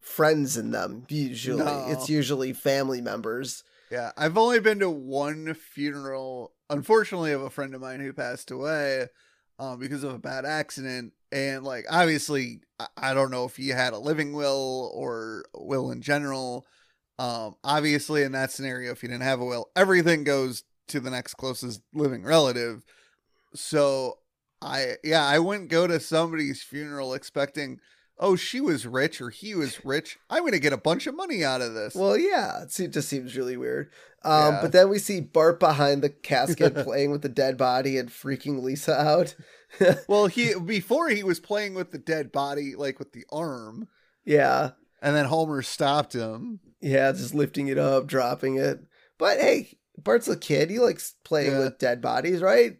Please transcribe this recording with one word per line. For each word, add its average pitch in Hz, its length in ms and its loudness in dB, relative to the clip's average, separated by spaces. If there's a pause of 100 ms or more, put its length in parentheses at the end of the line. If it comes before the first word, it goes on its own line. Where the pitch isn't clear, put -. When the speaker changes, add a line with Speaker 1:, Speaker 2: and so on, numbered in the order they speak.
Speaker 1:
friends 151 560 2
in 113 140 -4
them, 110 360 -6
usually. 127 560 -2
Speaker 2:
No. 143 240 -4
Speaker 1:
It's 127 220 -4
usually 135 420 0
family 135 480 0
members. 117 640 -6 (260)
Speaker 2:
Yeah, 120 280 -8
I've 160 200 0
only 233 220 6
been 208 200 2
to 196 100 2
one 147 640 -4
funeral, 135 1000 -8 (180)
unfortunately, 180 640 2
of 139 100 -2
a 135 80 -8
friend 135 240 -8
of 131 60 -12
mine 131 180 -12
who 139 140 -10
passed 127 360 -8
away, 135 580 -2 (520)
um, 131 200 -10
because 135 240 -8
of 143 80 -6
a 127 80 -10
bad 131 240 -8
accident. 131 720 -6 (180)
And, 135 320 -4
like, 127 260 -8
obviously, 147 720 0 (180)
I, 117 80 -8 (100)
I 135 160 -2
don't 135 160 2
know 127 160 -4
if 127 100 -12
he 135 140 -8
had 127 240 0
a 107 60 -8
living 147 340 -2
will 135 640 -2
or 113 580 -8
a - 100 -14
will 131 280 -2
in 123 100 -10
general. 135 640 -4 (540)
Um, 117 440 -6
obviously, 147 600 2
in 135 80 -2
that 131 200 -2
scenario, 127 400 -8
if 117 100 -12
he 123 60 -10
didn't 123 140 -8
have 131 180 0
a 123 60 -4
will, 120 300 -6
everything 175 480 4
goes 135 400 0 (240)
to 147 120 -6
the 127 120 -8
next 123 240 -10
closest 123 460 -8 (120)
living 135 300 0
relative. 123 600 2 (680)
So, 139 680 0 (420)
I, 135 420 -4
yeah, 156 220 4
I 143 140 6
wouldn't 190 300 -2
go 165 180 4
to 170 120 2
somebody's 160 640 -2
funeral 143 500 -8
expecting 139 680 -6 (400)
"Oh, 185 160 4
she 233 260 -4
was 156 260 0
rich 131 340 -2
or 120 80 -8
he 208 260 -12
was 143 300 -4
rich. 143 320 -4 (120)
I'm 320 160 0
gonna 220 140 2
get 139 140 2
a 131 40 -2
bunch - 300 0
of 277 80 -6
money 320 280 -4
out 131 180 0
of 117 120 -6
this." 107 220 -8
Speaker 1:
Well, 196 220 2
yeah, 311 460 0
it - 80 -14
se-, 180 160 -4
just 147 220 -4
seems 127 280 -6
really 127 200 -4
weird. 127 320 -4 (340)
Um, 151 320 6
Speaker 2:
Yeah. - 60 0
Speaker 1:
but 156 100 0
then 185 180 10
we 202 100 2
see 202 220 -2
Bart 165 380 4
behind 143 420 4
the 143 80 2
casket 143 640 2
Speaker 2:
<laughs> 143 80 -2
Speaker 1:
playing 143 280 0
with 143 100 -2
the 143 80 -4
dead 131 280 0
body 131 400 2
and 123 120 -4
freaking 135 540 -6
Lisa 135 360 0
out. 156 400 4
<laughs> - 60 -20 (600)
Speaker 2:
Well, 208 200 6
he, 226 300 2
before 214 520 0
he 208 120 2
was 185 200 0
playing 208 320 -4
with 180 180 -8
the 160 60 -12
dead 151 340 -4
body, 143 460 -4
like, 139 200 -4
with - 140 -14
the - 180 -18
arm. 139 600 -8 (340)
Speaker 1:
Yeah. 135 460 4 (320)
Speaker 2:
And 143 120 0
then 147 120 4
Homer 156 380 0
stopped 143 500 0
him. 120 480 -8 (180)
Speaker 1:
Yeah, 135 320 4
just 131 240 -6
lifting 147 320 0
it 135 100 0
up, 139 300 2
dropping 131 500 0
it. 135 220 0 (380)
But 302 240 2
hey, - 340 2 (220)
Bart's 226 320 2
a 190 80 0
kid. 147 320 0
He 214 100 -4
likes 202 360 0 (100)
playing 143 260 2
Speaker 2:
Yeah. 135 80 2
Speaker 1:
with 135 180 0
dead 123 240 0
bodies, 143 400 0
right? 220 380 4